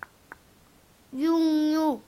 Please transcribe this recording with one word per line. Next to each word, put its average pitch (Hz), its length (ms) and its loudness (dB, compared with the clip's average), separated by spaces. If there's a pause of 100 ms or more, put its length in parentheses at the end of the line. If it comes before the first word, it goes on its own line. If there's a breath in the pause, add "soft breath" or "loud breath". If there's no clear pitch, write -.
(1120)
육육. 311 960 0